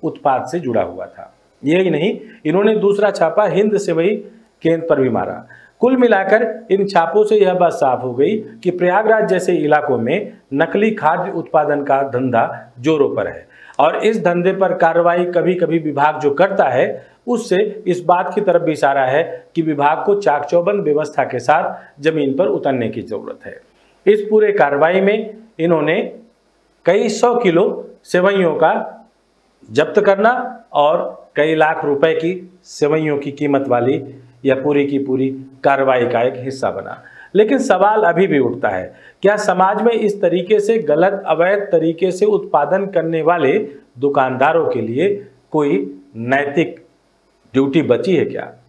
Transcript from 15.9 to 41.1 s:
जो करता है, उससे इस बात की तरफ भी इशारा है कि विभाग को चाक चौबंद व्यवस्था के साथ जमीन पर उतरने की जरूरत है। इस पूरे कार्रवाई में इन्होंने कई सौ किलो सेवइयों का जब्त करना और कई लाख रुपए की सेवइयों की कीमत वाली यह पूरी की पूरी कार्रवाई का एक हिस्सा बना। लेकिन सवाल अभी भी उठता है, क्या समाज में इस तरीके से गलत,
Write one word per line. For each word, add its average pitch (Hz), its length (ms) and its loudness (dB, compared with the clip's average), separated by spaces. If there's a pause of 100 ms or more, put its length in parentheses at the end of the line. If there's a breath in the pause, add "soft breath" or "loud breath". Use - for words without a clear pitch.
जो 143 120 0
करता 190 320 2
है, 139 420 -2 (220 loud breath)
उससे 214 600 -2
इस 175 180 -2
बात 180 300 0
की 208 60 -2
तरफ 175 200 2
भी 160 100 -2
इशारा 139 340 0
है 147 500 -2
कि 165 60 0
विभाग 151 440 0
को 202 100 2
चाक 147 300 0
चौबंद 170 380 0
व्यवस्था 147 400 0
के 123 160 -6
साथ 147 600 -2
जमीन 143 360 -2
पर 190 80 2
उतरने 139 440 -2
की 110 120 -10
जरूरत - 440 -12
है। - 160 -18 (460 soft breath)
इस 208 220 2
पूरे 214 220 4
कार्रवाई 156 500 2
में 214 360 -2 (220)
इन्होंने 165 560 0 (680)
कई 208 240 2
सौ 240 260 0
किलो 180 540 0 (140)
सेवइयों 180 520 0
का - 500 -2 (680)
जब्त 156 280 0
करना 214 640 0 (100)
और 151 600 -2
कई 156 200 2
लाख 156 300 0
रुपए 147 280 2
की 175 500 -6
सेवइयों 151 540 -2
की 143 140 -8
कीमत 139 360 0
वाली - 480 -2 (300 loud breath)
यह 135 180 0
पूरी 143 220 2
की 139 140 -2
पूरी 131 300 -2 (340)
कार्रवाई 131 440 2
का 120 140 0
एक 131 160 0
हिस्सा 123 340 -6
बना। 98 320 -12 (320 loud breath)
लेकिन 220 220 2
सवाल 208 460 2
अभी 175 240 2
भी 151 120 2
उठता 117 300 -2
है, 92 240 -6 (280 loud breath)
क्या 208 160 2
समाज 202 440 2
में 233 100 2
इस 214 300 -2
तरीके 185 380 0
से 220 180 0
गलत, 175 500 0